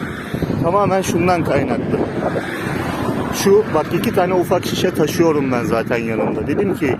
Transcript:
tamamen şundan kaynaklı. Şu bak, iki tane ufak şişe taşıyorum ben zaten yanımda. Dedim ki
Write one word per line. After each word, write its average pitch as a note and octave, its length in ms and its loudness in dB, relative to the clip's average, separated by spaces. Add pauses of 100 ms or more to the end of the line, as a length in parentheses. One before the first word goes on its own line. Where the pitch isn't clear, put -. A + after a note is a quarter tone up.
(640)
tamamen F#3+ 400 2
şundan F3 420 2
kaynaklı. C3+ 540 0 (1400)
Şu G3+ 300 4 (100)
bak, D3+ 200 2
iki G3 200 0
tane F#3 200 2
ufak F3 320 0
şişe - 280 0
taşıyorum D3 580 2
ben A#2+ 120 0
zaten A2+ 320 0
yanımda. A2 500 -2
Dedim F3+ 280 0
ki B2+ 260 -2